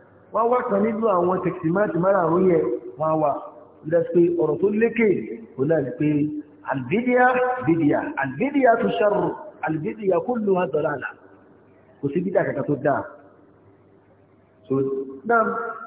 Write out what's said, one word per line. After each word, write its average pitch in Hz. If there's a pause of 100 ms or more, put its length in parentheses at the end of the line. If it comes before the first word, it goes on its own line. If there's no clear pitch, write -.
(300)
Wọ́n 226
wá 247
kan 202
nínú 220
àwọn 185
tẹ̀símáàtì 170
márààrún 180
yẹn, 180 (300)
wọ́n 156
á 156
wà. 151 (460)
Ó -
dá 165
sí 165
pé 175 (140)
ọ̀rọ̀ 156
tó 185
lékè, 226 (440)
ó 131
náà 156
ni 135
pé 151 (540)
al-bid'a, 220 (360)
bid'a, 151 (140)
al-bid'atu 226
sharr, 208 (420)
al-bid'a 180
kulluha 196
dalalah. 151 (920)
Kò 143
sí 143
bídíà 185
kankan 135
tó 147
dáa. 127 (1700)
So, 135 (460)
náà, 226 (440)